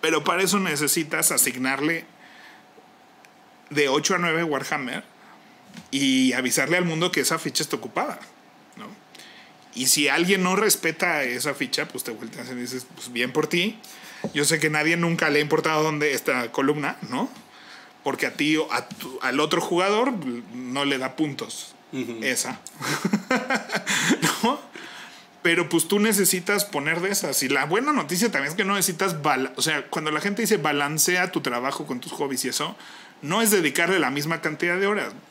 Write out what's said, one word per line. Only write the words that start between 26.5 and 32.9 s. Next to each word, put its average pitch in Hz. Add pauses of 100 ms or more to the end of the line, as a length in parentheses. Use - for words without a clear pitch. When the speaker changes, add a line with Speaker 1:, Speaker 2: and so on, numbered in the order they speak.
Speaker 1:
poner 156
de 185
esas. 156
Y 131
la 139
buena 226
noticia 180
también 139
es 165
que 202
no 196
necesitas 180
bala-, 135
o 147
sea, 147
cuando 156
la 151
gente 202
dice, 214
"Balancea 156
tu 165
trabajo 135
con 131
tus -
hobbies 135
y 127
eso", 151 (460)